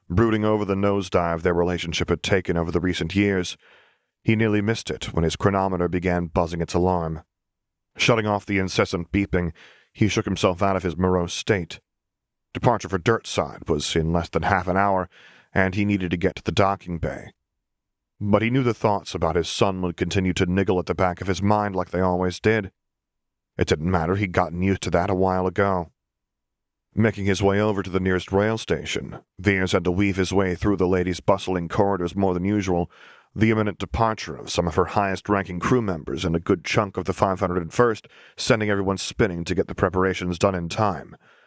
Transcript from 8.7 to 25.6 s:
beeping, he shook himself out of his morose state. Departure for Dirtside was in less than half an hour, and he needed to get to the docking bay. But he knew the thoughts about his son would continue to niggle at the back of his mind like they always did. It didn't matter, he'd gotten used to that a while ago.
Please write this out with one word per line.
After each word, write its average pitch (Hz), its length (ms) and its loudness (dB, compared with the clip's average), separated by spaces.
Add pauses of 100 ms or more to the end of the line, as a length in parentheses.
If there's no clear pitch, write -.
beeping, 90 420 0 (400)
he 110 140 2
shook 107 180 0
himself 95 380 0
out 98 120 2
of 92 80 -2
his 82 140 -2
morose 90 360 0
state. - 460 -4 (720)
Departure 110 380 0
for 92 100 0
Dirtside - 720 -2
was 76 260 -2
in 80 160 2
less 85 160 0
than - 140 -2
half 90 260 0
an 90 80 0
hour, 95 320 0 (460)
and 95 220 0
he 104 100 0
needed 92 260 0
to 90 60 -2
get 87 200 0
to - 60 -16
the - 80 -6
docking 95 460 0
bay. 78 340 -8 (880)
But 104 220 2
he 113 80 0
knew 131 140 2
the 120 100 2
thoughts 101 400 -2
about 82 220 0
his 85 120 0
son 95 360 0
would 87 120 -2
continue 92 380 0
to 90 180 0
niggle 92 280 2
at 82 80 -4
the 87 80 -2
back 90 260 0
of 92 60 -8
his 92 160 -2
mind 104 320 2
like 90 160 -4
they 90 100 0
always 92 380 0
did. 107 320 0 (840)
It - 120 0
didn't 80 220 0
matter, 87 260 0
he'd 98 180 -2
gotten 87 300 0
used 95 180 0
to - 80 -4
that 90 220 0
a 95 40 0
while 92 300 2
ago. 92 460 0 (1000)